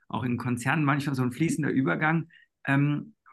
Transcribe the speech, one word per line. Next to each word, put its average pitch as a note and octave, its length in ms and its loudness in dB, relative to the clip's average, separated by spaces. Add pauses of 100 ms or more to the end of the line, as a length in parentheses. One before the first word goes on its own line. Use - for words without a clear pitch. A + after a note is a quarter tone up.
auch - 160 -6
in B2 140 -2
Konzernen C3+ 480 0
manchmal C#3+ 300 0
so B2+ 80 0
ein B2 80 0
fließender D#3+ 400 0
Übergang. D#3+ 580 0 (360)
Ähm, C#3+ 500 0 (180)